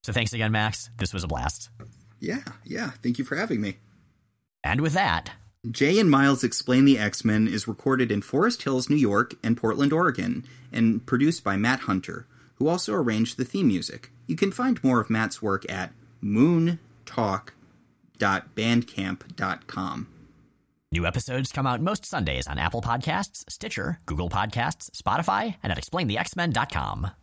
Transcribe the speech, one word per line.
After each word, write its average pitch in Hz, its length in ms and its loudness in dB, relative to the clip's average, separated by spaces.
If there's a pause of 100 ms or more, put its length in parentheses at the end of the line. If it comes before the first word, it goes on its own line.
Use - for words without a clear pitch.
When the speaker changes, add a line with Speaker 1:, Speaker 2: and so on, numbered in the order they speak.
Speaker 1:
So 110 100 -6
thanks 113 200 0
again, 110 180 0
Max. 107 460 0
This 95 160 -2
was 87 100 -4
a 87 40 -4
blast. 71 420 -6 (500)
Speaker 2:
Yeah, 269 240 -6 (220)
yeah. 214 260 -8 (120)
Thank 120 160 0
you 131 60 -2
for 139 100 -4
having 170 260 -2
me. 143 160 -4 (840)
Speaker 1:
And 107 180 0
with 151 120 0
that, 127 380 0 (380)
Speaker 2:
Jay 151 300 4
and 196 100 6
Miles 139 340 6
Explain 127 420 4
the 139 120 8
X-Men 107 500 2
is 104 200 -2
recorded 123 440 0
in 101 100 0
Forest 202 420 0
Hills, 127 260 0
New 147 60 4
York, 117 480 4
and 117 140 2
Portland, 139 340 2
Oregon, 156 540 0 (260)
and 113 340 2
produced 143 380 2
by 98 140 0
Matt 123 240 0
Hunter, 92 440 -4 (300)
who 143 140 0
also 180 240 0
arranged 113 440 0
the 131 60 -2
theme 185 240 0
music. - 440 -2 (140)
You 165 120 -4
can 196 140 2
find 254 320 0
more 127 180 4
of - 80 -4
Matt's 110 320 0
work 98 280 -2
at 90 220 -6 (320)
moontalk 127 1300 2 (680)
dot 98 380 -2
bandcamp 110 800 -2
dot - 320 -4
com. 90 400 -6 (840)
Speaker 1:
New 85 140 0
episodes 127 460 -4
come 135 160 -2
out 123 140 -2
most 196 240 -4
Sundays 76 420 -4
on 73 100 -6
Apple 90 240 -2
Podcasts, 151 680 -4
Stitcher, - 560 -8
Google 85 240 -4
Podcasts, 110 600 -4
Spotify, 196 680 -2
and 98 100 -4
at 80 60 -2
explain 165 300 -4
the 104 100 -2
X - 180 -10
Men 170 160 -2
dot 117 200 -2
com. 58 400 -6 (120)